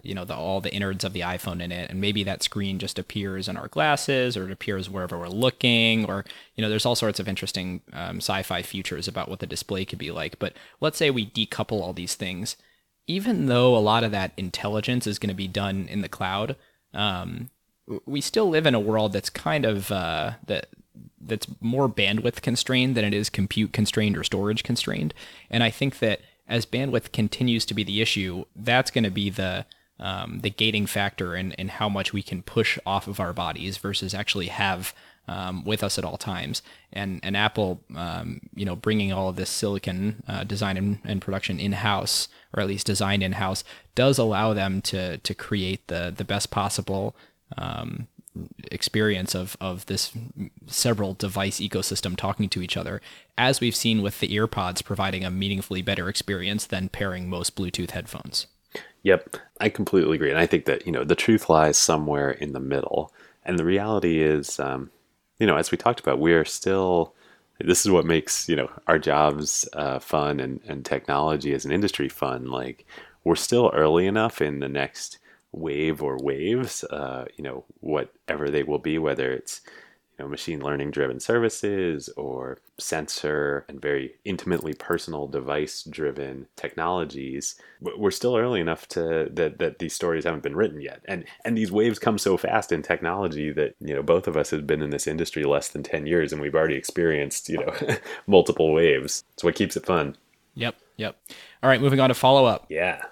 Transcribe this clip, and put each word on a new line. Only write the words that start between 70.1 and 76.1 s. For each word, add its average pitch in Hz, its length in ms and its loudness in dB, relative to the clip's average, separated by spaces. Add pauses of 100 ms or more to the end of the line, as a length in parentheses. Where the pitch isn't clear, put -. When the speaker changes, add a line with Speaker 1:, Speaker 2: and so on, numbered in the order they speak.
Speaker 2:
and, 65 260 -6
and 69 180 -8
technology 71 680 0
as 67 100 -4
an 69 80 0
industry 80 360 0
fun. 64 400 -4
Like, 64 360 -8 (400)
we're 85 120 6
still 120 360 4
early 78 340 6
enough 110 360 2
in 73 180 0
the 69 80 -2
next 69 500 -4 (340)
wave 78 500 -2
or 67 160 -2